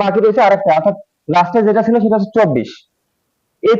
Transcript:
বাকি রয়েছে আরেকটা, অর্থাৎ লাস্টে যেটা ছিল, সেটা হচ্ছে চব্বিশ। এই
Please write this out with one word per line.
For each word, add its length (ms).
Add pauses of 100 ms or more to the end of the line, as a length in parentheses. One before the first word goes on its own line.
বাকি 200
রয়েছে 260
আরেকটা, 300
অর্থাৎ 180 (380)
লাস্টে 340
যেটা 200
ছিল, 160
সেটা 140
হচ্ছে 200
চব্বিশ। 340 (960)
এই 100